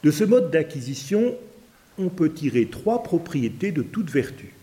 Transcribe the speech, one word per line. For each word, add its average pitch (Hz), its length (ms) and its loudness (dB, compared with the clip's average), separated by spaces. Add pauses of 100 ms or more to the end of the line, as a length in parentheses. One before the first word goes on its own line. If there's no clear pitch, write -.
De 147 80 8
ce 151 140 2
mode 208 260 4
d'acquisition, 160 840 0 (640)
on 185 120 -2
peut 156 220 2
tirer 123 340 2
trois 233 360 -2
propriétés 165 720 -2
de 147 100 -2
toute 185 280 -6
vertu. - 420 -2 (100)